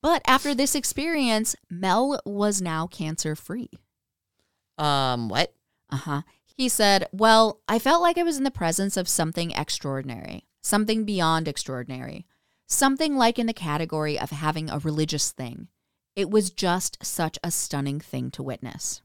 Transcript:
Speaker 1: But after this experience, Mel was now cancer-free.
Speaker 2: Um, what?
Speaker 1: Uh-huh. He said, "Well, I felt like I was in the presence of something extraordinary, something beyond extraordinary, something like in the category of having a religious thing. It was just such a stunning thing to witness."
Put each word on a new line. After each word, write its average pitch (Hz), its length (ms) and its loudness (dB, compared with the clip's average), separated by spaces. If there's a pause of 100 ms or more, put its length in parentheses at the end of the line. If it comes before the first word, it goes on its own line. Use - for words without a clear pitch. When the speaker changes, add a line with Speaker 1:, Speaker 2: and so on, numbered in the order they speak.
Speaker 1:
But 311 240 2
after 269 300 4
this 269 180 2
experience, 269 800 0 (160)
Mel 190 560 2
was 202 340 0
now 165 280 -2
cancer-free. 160 800 -6 (1040)
Speaker 2:
Um, 135 520 0
what? 123 260 0 (360)
Speaker 1:
Uh-huh. 143 320 -4 (220)
He - 240 -4
said, 202 440 4
"Well, 220 560 6
I 226 100 2
felt 320 240 4
like 339 160 4
I 349 60 2
was 339 140 0
in 262 40 -2
the 277 80 0
presence 190 460 -2
of 180 120 -2
something 165 440 -2
extraordinary, - 960 -6 (140)
something 214 420 2
beyond 165 420 2
extraordinary, 127 800 -8 (400)
something 277 500 2
like 240 220 4
in 233 80 0
the 226 80 0
category 151 640 -2
of - 120 -6
having 156 380 -2
a - 120 -4
religious 151 500 0
thing. - 380 -12 (480)
It 196 120 0
was 202 220 2
just 180 560 -2
such - 380 -4
a 165 80 -4
stunning 139 480 -4
thing 131 320 -8
to - 100 -12
witness." - 640 -8